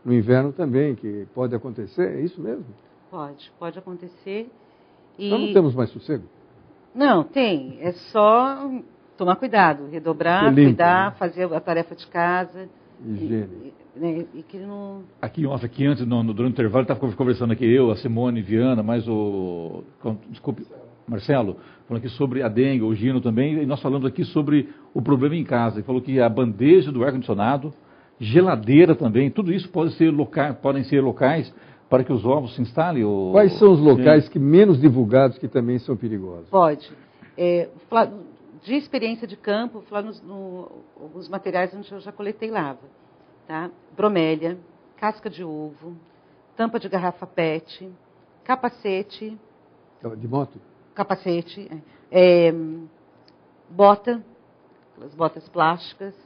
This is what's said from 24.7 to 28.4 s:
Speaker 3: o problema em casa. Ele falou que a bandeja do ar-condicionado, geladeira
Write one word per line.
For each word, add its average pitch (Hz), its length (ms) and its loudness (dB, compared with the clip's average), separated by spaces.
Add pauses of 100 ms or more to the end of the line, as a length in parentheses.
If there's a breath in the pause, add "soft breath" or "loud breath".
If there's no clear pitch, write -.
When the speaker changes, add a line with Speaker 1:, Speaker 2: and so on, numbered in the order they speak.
Speaker 3:
o 135 80 -4
problema 143 320 0
em 151 100 -4
casa. 117 320 -2
Ele 107 80 -8
falou 127 160 -4
que 131 200 -2
a 120 80 4
bandeja 131 640 4
do 123 120 -2
ar-condicionado, 131 680 -2 (480 soft breath)
geladeira 143 720 6